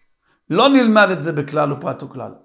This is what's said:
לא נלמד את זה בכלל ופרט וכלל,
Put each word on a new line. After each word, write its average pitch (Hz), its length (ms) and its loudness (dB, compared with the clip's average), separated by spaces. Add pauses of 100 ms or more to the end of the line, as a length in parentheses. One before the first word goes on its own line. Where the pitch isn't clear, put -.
(500)
לא 220 200 2
נלמד 220 400 4
את 180 120 -4
זה 160 100 -4
בכלל 147 400 -4
ופרט 139 320 -10
וכלל, 123 280 -14 (140)